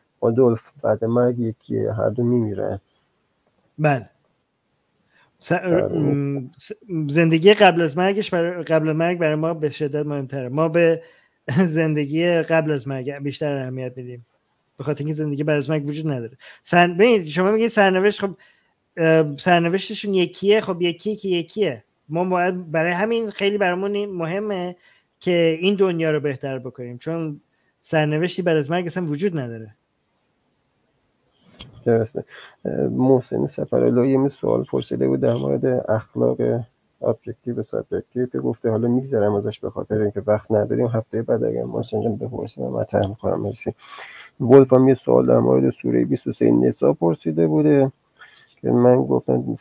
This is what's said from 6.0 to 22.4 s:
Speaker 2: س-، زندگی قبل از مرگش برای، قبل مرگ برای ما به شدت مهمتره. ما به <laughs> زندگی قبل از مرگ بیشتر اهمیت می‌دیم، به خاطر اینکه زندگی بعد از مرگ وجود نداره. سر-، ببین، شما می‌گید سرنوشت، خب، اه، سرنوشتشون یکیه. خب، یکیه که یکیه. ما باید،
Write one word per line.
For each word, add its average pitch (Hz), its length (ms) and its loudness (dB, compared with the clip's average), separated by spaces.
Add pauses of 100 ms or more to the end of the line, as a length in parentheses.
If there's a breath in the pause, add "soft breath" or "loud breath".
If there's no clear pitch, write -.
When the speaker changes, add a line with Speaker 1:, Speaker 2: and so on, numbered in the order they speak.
Speaker 2:
س-، - 160 -14 (340)
زندگی 165 460 4
قبل 190 280 4
از 156 160 -2
مرگش 196 320 0
برای، 175 340 -2
قبل 160 280 0
مرگ 170 260 0
برای 156 180 0
ما 160 180 -2
به 151 160 -2
شدت 147 360 -4
مهمتره. 135 440 -8
ما 143 180 0
به 165 340 2 (460 soft breath)
<laughs> 160 180 2 (120)
زندگی 156 500 0
قبل 160 440 2
از 131 160 -4
مرگ 135 240 -6
بیشتر 143 460 -4
اهمیت 127 400 -8
می‌دیم، 123 280 -16 (520)
به 139 60 -12
خاطر 143 160 -4
اینکه 151 140 -4
زندگی 151 300 -4
بعد 151 140 2
از 135 120 -4
مرگ 151 160 -2
وجود 151 220 -6
نداره. 123 300 -6 (260 loud breath)
سر-، 175 240 4
ببین، 190 380 4
شما 180 260 0
می‌گید 220 160 2
سرنوشت، 196 520 2
خب، 190 160 -6 (640 soft breath)
اه، 160 400 4
سرنوشتشون 185 760 0
یکیه. 190 480 2
خب، 180 200 -4
یکیه 175 340 -2
که 202 120 -10
یکیه. 170 560 -4 (260)
ما 170 160 -2
باید، 180 460 -2